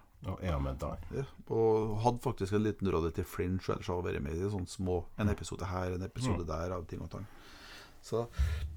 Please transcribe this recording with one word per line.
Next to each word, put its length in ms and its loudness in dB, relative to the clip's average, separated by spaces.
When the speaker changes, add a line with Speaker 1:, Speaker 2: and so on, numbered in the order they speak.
Speaker 1:
Ja, 160 -2
er 180 2
med 200 0
der. 180 -4
Speaker 2:
Ja, 100 -2
og 520 6
hadde 220 4
faktisk 300 0
en 100 6
liten 280 2
rolle 200 4
til 160 -2
Fringe, 320 0
ellers 180 -2
har 140 0
vært 220 -2
med 100 -2
i 160 0
sånne 220 -2
små, 320 0
en 80 4
Speaker 1:
Mm. 60 6
Speaker 2:
episode 320 -4
her, 280 0
en 100 -2
episode 360 0
Speaker 1:
Mm. 80 -2
Speaker 2:
der, 260 -2
av 140 -6
ting 140 -8
og 80 -8
tang. 160 -8
Så 260 -2